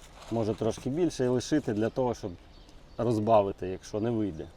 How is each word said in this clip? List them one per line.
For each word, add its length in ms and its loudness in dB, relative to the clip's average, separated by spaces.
може 240 0
трошки 360 -2
більше, 340 0
і 40 4
лишити 460 0
для 140 0
того, 260 0
щоб 160 -8
розбавити, 720 4
якщо 320 -4
не 100 0
вийде. 360 -2